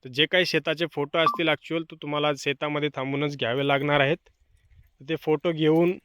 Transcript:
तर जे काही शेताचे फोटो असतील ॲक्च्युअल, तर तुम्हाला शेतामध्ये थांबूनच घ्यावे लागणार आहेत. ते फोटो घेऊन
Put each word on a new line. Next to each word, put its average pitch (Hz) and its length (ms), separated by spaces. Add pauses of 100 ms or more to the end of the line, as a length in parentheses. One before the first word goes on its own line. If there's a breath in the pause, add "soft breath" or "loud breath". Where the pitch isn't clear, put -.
तर 131 60
जे 143 160
काही 180 200
शेताचे 156 460
फोटो 143 260
असतील 160 300
ॲक्च्युअल, 160 340
तर 160 140
तुम्हाला 147 420
शेतामध्ये 147 580
थांबूनच 139 400
घ्यावे 131 300
लागणार 143 340
आहेत. 143 300 (720)
ते 151 180
फोटो 156 340
घेऊन 165 520